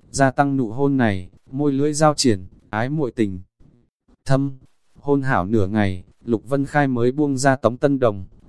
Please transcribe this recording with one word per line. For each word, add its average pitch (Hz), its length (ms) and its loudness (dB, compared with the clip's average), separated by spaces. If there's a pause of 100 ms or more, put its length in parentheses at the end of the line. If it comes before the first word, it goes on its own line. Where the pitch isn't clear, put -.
(100)
gia 135 200 2
tăng 139 260 0
nụ 120 140 -2
hôn 139 260 0
này, 98 340 0 (200)
môi 143 220 -2
lưỡi 143 200 0
giao 151 220 2
triển, 98 320 0 (240)
ái 110 180 -2
muội 143 220 -2
tình 98 300 -2 (880)
thâm. 139 240 2 (480)
Hôn 143 220 0
hảo 117 240 0
nửa 104 200 2
ngày, 98 380 -2 (200)
Lục 113 240 -4
Vân 139 180 -2
Khai 147 220 0
mới 123 240 0
buông 143 240 0
ra 131 200 2
Tống 117 200 0
Tân 143 220 0
Đồng, 101 280 0 (220)